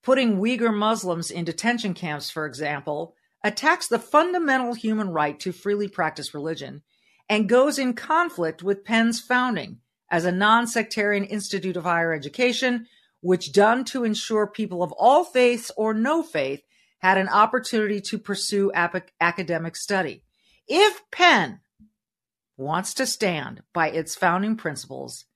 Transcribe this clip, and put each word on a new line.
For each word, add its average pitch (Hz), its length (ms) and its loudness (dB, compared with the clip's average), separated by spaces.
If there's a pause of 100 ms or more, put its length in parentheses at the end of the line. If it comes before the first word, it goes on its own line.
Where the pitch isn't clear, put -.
Putting 247 380 4
Uyghur 226 360 0
Muslims 202 560 -2
in 170 140 -6
detention 220 480 -2
camps, 151 380 -8
for 156 160 -6
example, 147 680 -6 (280)
attacks 311 440 0
the 233 120 0
fundamental 294 760 2
human 214 380 -4
right 151 300 -2
to 185 120 -6
freely 208 360 -4
practice 156 440 -4
religion 147 500 -10 (460)
and 208 220 2
goes 269 280 4
in 254 140 0
conflict 233 720 -2
with 196 220 -2
Penn's 226 360 2
founding 247 600 -2 (260)
as 170 160 0
a 180 80 2
non-sectarian 214 920 2
institute 196 520 -6
of 170 80 -8
higher 170 300 0
education, 240 720 -2 (340)
which, 180 320 0
done 220 320 4
to 247 200 -4
ensure 214 420 -2
people 202 360 -4
of 170 100 -4
all 277 320 6
faiths 247 520 2
or 220 160 0
no 269 300 0
faith 143 400 -4 (360)
had 190 200 4
an 190 100 0
opportunity 214 720 2
to 208 180 -8
pursue 196 540 -2
ap-, 175 380 -2 (100)
academic 165 540 -2
study. 180 480 -4 (460)
If 359 420 4
Penn 247 500 4 (960)
wants 156 380 -4
to 262 120 -2
stand 175 560 -2 (100)
by 165 180 0
its 156 240 -4
founding 196 420 0
principles 135 680 -10 (120)